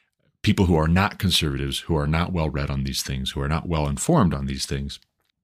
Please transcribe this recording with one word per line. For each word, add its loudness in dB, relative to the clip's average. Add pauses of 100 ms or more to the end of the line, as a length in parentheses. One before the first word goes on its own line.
(420)
People 4
who 6
are 4
not 2
conservatives, 0
who -2
are 0
not 0
well 0
read -4
on -2
these -4
things, -6
who -4
are -2
not -2
well 0
informed 2
on -4
these -6
things, -6 (440)